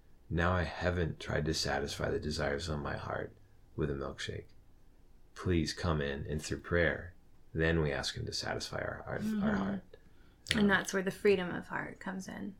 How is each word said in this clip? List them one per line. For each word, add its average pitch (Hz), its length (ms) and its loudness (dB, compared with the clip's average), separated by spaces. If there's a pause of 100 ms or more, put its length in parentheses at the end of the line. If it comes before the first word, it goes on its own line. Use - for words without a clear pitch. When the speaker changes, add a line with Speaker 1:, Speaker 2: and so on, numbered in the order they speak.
(300)
Speaker 1:
now 85 220 4
I 90 120 4
haven't 85 580 0
tried 76 240 0
to 78 80 2
satisfy 71 580 0
the 71 80 2
desires 73 480 0
of 76 140 -2
my 71 160 -4
heart - 340 -4 (460)
with 76 120 2
a 71 40 0
milkshake. - 520 -6 (920)
Please 85 380 4
come 78 280 2
in, 71 280 -2
and 76 120 -2
through - 180 -4
prayer, 78 540 2 (400)
then 82 280 4
we 73 120 2
ask - 240 -4
him - 80 -4
to - 80 -4
satisfy - 460 -4
our, - 280 -6
our, - 80 -6
our - 40 -4
Speaker 2:
Mm-hmm. 214 200 0 (160)
Speaker 1:
heart." 196 240 0 (720)
Speaker 2:
And 220 100 2
Speaker 1:
Um, 202 60 8
Speaker 2:
that's 190 260 2
where 190 100 0
the 190 80 -2
freedom 185 440 2
of 185 120 -8
heart - 340 -6
comes 190 260 -6
in. 196 320 -8